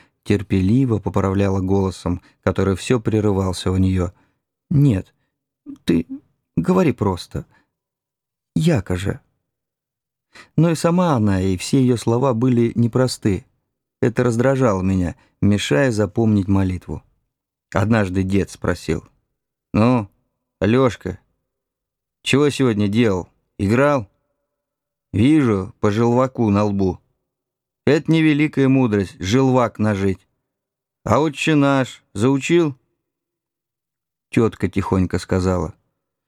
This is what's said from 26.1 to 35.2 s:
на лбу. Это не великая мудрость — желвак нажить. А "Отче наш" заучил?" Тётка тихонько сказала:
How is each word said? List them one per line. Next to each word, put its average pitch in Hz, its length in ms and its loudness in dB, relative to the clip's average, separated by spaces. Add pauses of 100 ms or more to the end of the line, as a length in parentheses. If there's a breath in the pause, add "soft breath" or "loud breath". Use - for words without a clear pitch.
на 101 140 2
лбу. 98 360 -2 (880)
Это 147 240 2
не 160 100 4
великая 147 480 2
мудрость — 110 500 0
желвак 123 600 0
нажить. 98 480 -2 (800)
А 117 160 2
"Отче 156 340 -2
наш" 139 480 0 (120)
заучил?" 139 640 0 (1500)
Тётка 107 380 0
тихонько 95 500 -2
сказала: 90 560 -2 (540)